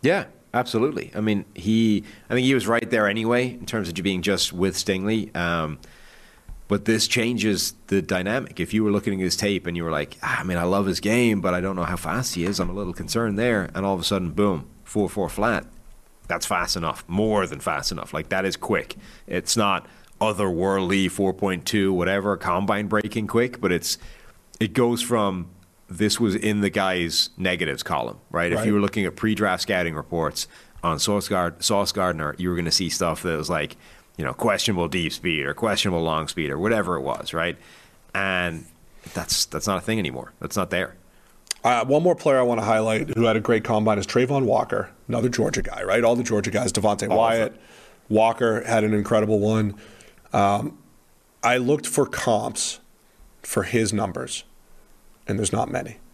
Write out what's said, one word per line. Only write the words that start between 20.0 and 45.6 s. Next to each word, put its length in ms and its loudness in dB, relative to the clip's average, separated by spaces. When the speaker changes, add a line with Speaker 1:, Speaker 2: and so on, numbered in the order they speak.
Speaker 1:
otherworldly 920 2
four 220 0
point 320 -2
two, 280 2
whatever, 440 0
combine 500 0
breaking 400 -2
quick, 320 0
but 120 0
it's, 260 -2
it 120 0
goes 280 2
from 480 -2
this 320 0
was 120 4
in 280 0
the 80 4
guy's 680 0
negatives 460 -2
column, 340 -4
right? 200 0
If 80 0
Speaker 2:
Right. 80 0
Speaker 1:
you 60 2
were 60 4
looking 260 0
at 120 -4
pre-draft 440 0
scouting 320 0
reports 540 -4
on 180 -2
Sauce 280 0
Gard-, 340 -2
Sauce 300 0
Gardner, 480 -2
you 100 0
were 60 0
gonna 160 -2
see 180 0
stuff 340 -2
that 140 -2
was 120 -6
like, 260 -2
you 60 -4
know, 100 -4
questionable 540 0
deep 240 -2
speed 340 -2
or 80 -4
questionable 480 0
long 280 0
speed 200 -4
or 80 -4
whatever 380 0
it 60 -4
was, 320 -6
right? 240 -2
And 500 0
that's, 320 -2
that's 220 -4
not 100 2
a 40 -4
thing 180 0
anymore. 400 -6
That's 160 -8
not 140 0
there. 260 -2
Speaker 2:
Uh, 220 4
one 200 4
more 120 4
player 240 4
I 40 4
wanna 200 2
highlight 540 2
who 80 4
had 100 4
a 60 2
great 240 2
combine 340 2
is 80 -4
Travon 380 2
Walker, 460 0
another 180 0
Georgia 340 0